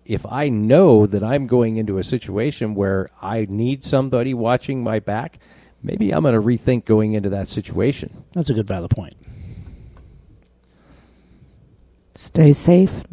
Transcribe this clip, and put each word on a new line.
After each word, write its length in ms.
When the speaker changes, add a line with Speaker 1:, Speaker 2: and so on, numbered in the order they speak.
Speaker 1:
if 200
I 240
know 560
that 180
I'm 240
going 300
into 200
a 60
situation 720
where 340
I 280
need 340
somebody 500
watching 500
my 160
back, 400
maybe 320
I'm 100
gonna 180
rethink 440
going 280
into 160
that 180
situation. 760
Speaker 2:
That's 160
a 40
good 140
valid 240
point. 240
Speaker 3:
Stay 400
safe. 600